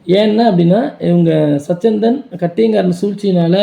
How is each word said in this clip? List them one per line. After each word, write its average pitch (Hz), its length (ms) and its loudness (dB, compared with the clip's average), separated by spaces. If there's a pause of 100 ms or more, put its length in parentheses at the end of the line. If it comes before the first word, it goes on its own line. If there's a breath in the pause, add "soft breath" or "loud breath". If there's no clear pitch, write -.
(140)
ஏன்னா 214 320 2
அப்படின்னா 180 340 2 (200)
இவங்க 175 300 2 (280)
சச்சந்தன் 214 600 -2 (180)
கட்டியங்காரன் 180 640 0
சூழ்ச்சியினால 190 640 -2